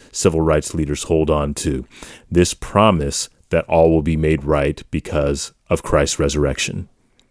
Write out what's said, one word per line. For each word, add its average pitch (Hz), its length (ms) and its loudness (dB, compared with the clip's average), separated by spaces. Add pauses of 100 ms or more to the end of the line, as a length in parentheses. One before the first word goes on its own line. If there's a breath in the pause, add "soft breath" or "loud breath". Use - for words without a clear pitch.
(120)
civil 80 300 0
rights 76 340 0
leaders 73 280 -4
hold 80 280 0
on 73 240 -2
to. 67 300 -4 (460 loud breath)
This 87 220 4
promise 92 760 0 (200)
that 82 160 0
all 82 240 4
will 80 140 4
be 80 140 0
made 78 260 0
right 73 480 -2
because 71 600 -4 (180)
of 85 100 0
Christ's - 380 0
resurrection. 73 680 -2 (440)